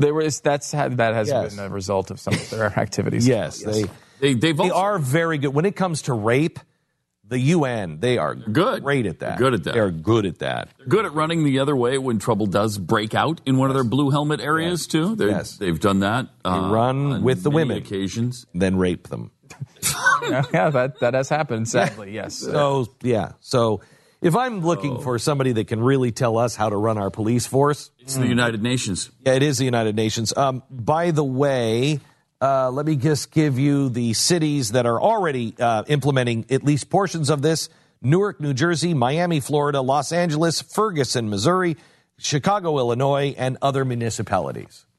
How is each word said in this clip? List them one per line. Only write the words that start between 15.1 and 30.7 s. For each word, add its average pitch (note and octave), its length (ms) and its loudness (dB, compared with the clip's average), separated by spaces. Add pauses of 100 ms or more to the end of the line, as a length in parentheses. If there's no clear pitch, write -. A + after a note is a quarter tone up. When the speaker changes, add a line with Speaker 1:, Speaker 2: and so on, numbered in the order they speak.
Speaker 3:
They're, G#2 140 0
Speaker 2:
Yes. F2+ 300 -4
Speaker 3:
they've F2 200 -2
done G2 220 2
that, G#2+ 280 0 (140)
Speaker 2:
They F#2 80 -2
Speaker 3:
uh, F2 200 0
Speaker 2:
run C3 420 2
Speaker 3:
on G2+ 100 -2
Speaker 2:
with B2+ 200 2
the D3+ 80 2
Speaker 3:
many D3 60 2
Speaker 2:
women, C#3 200 0
Speaker 3:
occasions. G#2 800 -6
Speaker 2:
then F#2+ 240 2
rape F2+ 300 0
them. A1+ 220 -10 (520)
Speaker 3:
<laughs> - 0 - (400)
Speaker 1:
Yeah, E4+ 200 0 (100)
yeah, E3+ 180 2
that, C3+ 300 0
that A#2+ 140 2
has C3 140 0
happened, B2 400 -2
sadly, A2 440 -2
yes. G2 220 -10
Speaker 2:
So, C#3 540 0 (140)
yeah. A2+ 380 0
So, A2+ 400 0 (400)
if E3 140 4
I'm A#3 260 0
looking D#3 360 -2
Speaker 3:
Oh. - 40 -8
Speaker 2:
for B2 180 -4
somebody C3+ 340 0
that A2 160 -2
can A2 120 -4
really B2+ 300 2
tell A2+ 280 0
us A#2+ 180 0
how G#2+ 120 0
to G#2 80 -2
run A2 220 0
our G2 120 -2
police A#2 360 0
force, C#3+ 520 0
Speaker 3:
It's C3+ 160 -10
the C3 80 -2
Speaker 2:
hmm. A#2+ 60 2
Speaker 3:
United A#2 340 2
Nations. A#2+ 480 -4 (140)
Speaker 2:
Yeah, C3 100 4
it C3 80 4
is C#3+ 160 2
the C3 60 0
United A#2 300 0
Nations. A2 420 -2
Um, C3 340 0